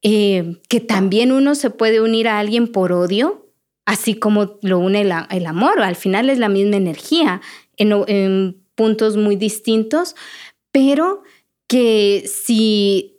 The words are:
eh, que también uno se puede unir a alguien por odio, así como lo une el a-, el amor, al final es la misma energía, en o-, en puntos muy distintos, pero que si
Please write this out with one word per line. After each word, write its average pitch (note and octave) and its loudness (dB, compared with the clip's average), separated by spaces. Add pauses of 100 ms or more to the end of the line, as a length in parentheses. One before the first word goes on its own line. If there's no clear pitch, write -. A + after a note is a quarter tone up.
eh, G3 0 (120)
que A#3+ 0
también A3 0
uno C#4 2
se C#4+ -4
puede A3 0
unir A3+ 0
a G#3+ 0
alguien A3 0
por F#3 0
odio, G3 -2 (360)
así G#3+ -2
como G#3 -2
lo F#3 0
une F#3+ 0
el G3 0
a-, E3 -6
el F3+ -4
amor, A#3+ 0
al F#3 -2
final G#3 0
es C4+ 0
la A3+ 0
misma G3+ 2
energía, G3 -2 (380)
en G#3 2
o-, G3+ 0
en F#3+ -2 (120)
puntos A3 0
muy G#3 0
distintos, A3 -2 (580)
pero C#4+ 2 (440)
que A3 2
si G#3 0